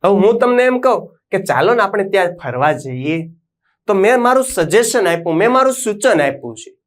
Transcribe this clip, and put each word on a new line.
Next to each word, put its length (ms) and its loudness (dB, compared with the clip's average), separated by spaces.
હવે 220 4
હું 120 2
તમને 240 2
એમ 160 0
કહું 400 -2
કે 120 -2
ચાલો 300 2
ને 80 2
આપણે 280 -2
ત્યાં 180 0
ફરવા 280 0
જઈએ, 600 -6
તો 60 0
મેં 260 2
મારું 240 2
સજેશન 640 0
આપ્યું, 280 -2
મેં 160 2
મારું 220 2
સૂચન 480 -2
આપ્યું 340 -6
છે 200 -20